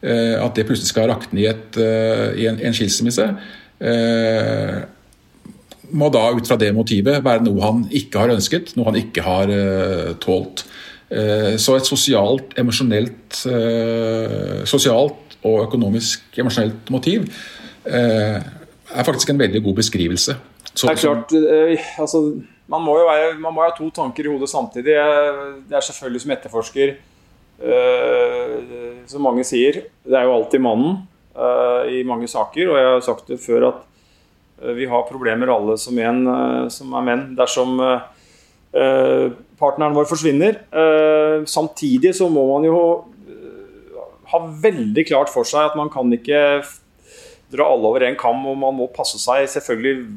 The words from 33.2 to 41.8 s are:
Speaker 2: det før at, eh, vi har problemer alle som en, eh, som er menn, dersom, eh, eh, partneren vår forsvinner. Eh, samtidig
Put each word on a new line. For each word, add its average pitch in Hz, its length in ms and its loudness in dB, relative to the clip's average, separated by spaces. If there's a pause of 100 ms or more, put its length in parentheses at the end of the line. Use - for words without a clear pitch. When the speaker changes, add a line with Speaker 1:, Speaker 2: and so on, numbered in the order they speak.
Speaker 2:
det 127 140 -8
før 120 280 2
at, - 140 -4 (800)
eh, 123 100 -8
vi 123 140 -6
har 120 180 0
problemer 123 480 -2
alle 110 240 0
som 123 220 -4
en, 120 280 0
eh, 127 420 -2
som 131 260 -14
er 127 80 -4
menn, 127 340 -4
dersom, 127 440 0
eh, 127 200 0 (720)
eh, 131 580 2 (300)
partneren 147 340 0
vår 147 140 2
forsvinner. 160 480 2 (160)
Eh, 156 720 2
samtidig 156 720 0